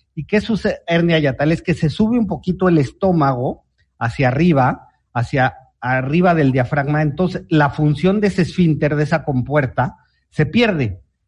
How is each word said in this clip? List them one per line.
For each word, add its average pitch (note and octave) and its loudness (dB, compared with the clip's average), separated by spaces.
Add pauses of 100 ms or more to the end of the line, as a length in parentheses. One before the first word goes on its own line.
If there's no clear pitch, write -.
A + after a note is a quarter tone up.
(140)
¿Y D3+ -10
qué G#3 0
es G3+ 0
su A3+ -2
se-, F3+ -4
hernia E3+ 2
yatal? C#3+ 0
Es D#3+ -2
que E3+ -2
se D3+ 0
sube A3 0
un G#3+ 0
poquito F3+ -2
el E3 4
estómago C#3+ -2 (320)
hacia A#2+ -2
arriba, C3+ 0 (260)
hacia B2+ -2 (260)
arriba C3+ 0
del C#3 2
diafragma. C#3+ 0
Entonces, F3 -2
la D3 2
función F3+ 0
de G#3 2
ese F#3+ 0
esfínter, D3+ 0
de D3+ 0
esa D3 -2
compuerta, C3 -2 (340)
se D#3 0
pierde. D3 0 (260)